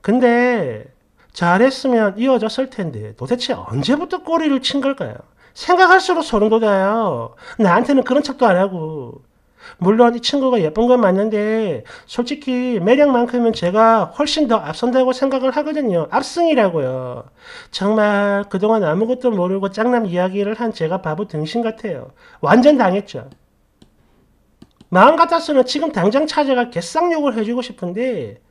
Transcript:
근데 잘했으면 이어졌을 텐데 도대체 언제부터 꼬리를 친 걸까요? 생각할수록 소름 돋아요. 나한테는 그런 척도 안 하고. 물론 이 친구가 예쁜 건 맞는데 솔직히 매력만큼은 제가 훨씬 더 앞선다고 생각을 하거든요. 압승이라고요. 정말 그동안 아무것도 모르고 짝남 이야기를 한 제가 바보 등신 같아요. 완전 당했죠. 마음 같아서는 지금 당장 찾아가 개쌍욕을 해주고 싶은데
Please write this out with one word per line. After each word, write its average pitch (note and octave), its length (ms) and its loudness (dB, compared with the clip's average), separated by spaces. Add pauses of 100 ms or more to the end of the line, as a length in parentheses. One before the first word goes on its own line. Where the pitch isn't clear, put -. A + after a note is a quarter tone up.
근데 A#3 800 0 (480)
잘했으면 G#3+ 840 2
이어졌을 B3+ 520 0
텐데 A2+ 460 -8
도대체 E3+ 380 -4
언제부터 C#4 680 -4
꼬리를 D#4 400 0
친 C#4 180 -4
걸까요? C4 340 -4 (400)
생각할수록 F4+ 680 2
소름 G#3+ 240 0
돋아요. G3+ 880 0 (240)
나한테는 A#3+ 460 4
그런 C#4+ 180 0
척도 B3+ 240 0
안 F#3 100 4
하고. D#3+ 680 -4 (540)
물론 A3+ 380 4
이 A#3 60 -8
친구가 C4 420 0
예쁜 F#3 240 0
건 B3 140 4
맞는데 G#3 840 0 (220)
솔직히 B3 760 -4
매력만큼은 A#3+ 720 2
제가 G#3+ 540 2 (120)
훨씬 D4 300 -2
더 A3+ 80 2
앞선다고 B3 560 0
생각을 C4 460 -2
하거든요. C#4 520 -2
압승이라고요. E3 1120 -2 (460)
정말 G3+ 800 0
그동안 G#3+ 360 0
아무것도 A3+ 460 0
모르고 F#3+ 400 -2
짝남 A3 360 0
이야기를 F#3 480 -2
한 A3+ 180 -4
제가 E3+ 300 -6
바보 E3 240 -6
등신 D#3+ 360 -6
같아요. F#3+ 480 -8 (300)
완전 B3 380 6
당했죠. F#3+ 500 -2 (1600)
마음 G#3+ 280 6
같아서는 D#4+ 500 2
지금 D#4 260 -4
당장 A3 340 2
찾아가 C4 440 0
개쌍욕을 D4 680 -2
해주고 A#3 260 -2
싶은데 F#3 800 -8 (100)